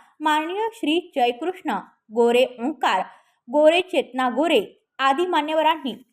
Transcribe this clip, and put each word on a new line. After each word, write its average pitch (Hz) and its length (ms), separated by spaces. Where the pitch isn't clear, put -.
माननीय 311 540
श्री 320 260
जयकृष्ण 247 600
गोरे 240 300
ओंकार, 226 420
गोरे 311 300
चेतना 254 480
गोरे 269 320
आदी 269 260
मान्यवरांनी 311 680